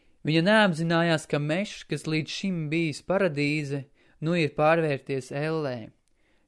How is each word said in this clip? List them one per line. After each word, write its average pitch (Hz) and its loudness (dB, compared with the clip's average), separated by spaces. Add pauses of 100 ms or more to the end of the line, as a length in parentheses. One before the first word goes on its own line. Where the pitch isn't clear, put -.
(260)
Viņa 160 2
neapzinājās, 170 2
ka 147 -2
mežs, 165 -4
kas 147 -6
līdz 156 -4
šim 175 -4
bijis 160 -2
paradīze, 147 0 (360)
nu 165 0
ir 151 0
pārvērties 151 2
ellē, 143 -4 (560)